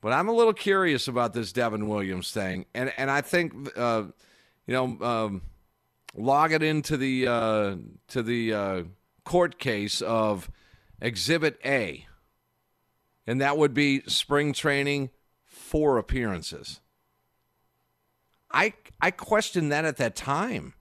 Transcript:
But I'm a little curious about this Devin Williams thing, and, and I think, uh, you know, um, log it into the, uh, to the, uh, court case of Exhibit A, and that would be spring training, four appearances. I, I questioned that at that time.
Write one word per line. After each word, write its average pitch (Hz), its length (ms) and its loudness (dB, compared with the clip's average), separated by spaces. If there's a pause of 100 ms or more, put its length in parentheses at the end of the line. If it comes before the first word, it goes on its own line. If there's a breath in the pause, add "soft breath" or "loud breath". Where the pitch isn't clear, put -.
But 107 120 -2
I'm 170 160 2
a 226 40 0
little 226 220 4
curious 185 520 2
about 120 260 0
this 113 200 -6
Devin 107 340 0
Williams 95 460 -4
thing, 92 420 -4
and, 127 220 -4
and 135 120 -2
I 139 120 2
think, 143 560 -4
uh, 113 280 0 (640 soft breath)
you - 80 -2
know, 127 260 -2
um, 110 420 -2 (760)
log 143 360 4
it 156 120 2
into 156 320 0
the, 131 320 0
uh, 107 480 2 (320)
to 127 140 -4
the, 113 300 -2
uh, 98 300 -2 (420)
court 180 360 2
case 104 400 -2
of 110 500 0 (500 soft breath)
Exhibit 131 640 -2
A, 113 420 -2 (1200)
and 127 120 0
that 143 160 2
would 147 180 4
be 139 340 4
spring 143 440 0
training, 139 580 0 (340)
four 147 540 0
appearances. 101 840 -4 (1700)
I, 202 240 2 (260)
I 180 120 4
questioned 180 600 0
that 151 120 0
at 156 120 -2
that 117 180 0
time. 151 680 -4